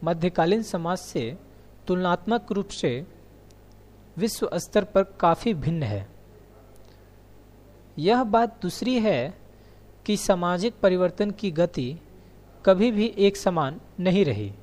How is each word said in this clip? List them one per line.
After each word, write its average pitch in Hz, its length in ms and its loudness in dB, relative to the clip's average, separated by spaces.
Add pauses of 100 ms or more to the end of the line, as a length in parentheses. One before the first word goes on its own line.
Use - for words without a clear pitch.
मध्यकालीन 175 580 0
समाज 175 360 -4
से 127 400 -8 (480)
तुलनात्मक 185 640 -2
रूप 196 160 -4
से 139 380 -4 (1080)
विश्व 214 380 -4
स्तर 208 300 0
पर 196 180 2
काफ़ी 185 520 0
भिन्न 156 280 -2
है। 104 260 -4 (1900)
यह 226 260 2
बात 233 380 0
दूसरी 233 380 -2
है 170 380 0 (680)
कि 208 100 0
सामाजिक 180 640 0
परिवर्तन 185 500 2
की 196 200 -6
गति 156 480 -2 (640)
कभी 196 280 6
भी 214 260 0
एक 196 180 4
समान 160 440 -2 (200)
नहीं 185 240 4
रही। 104 380 -2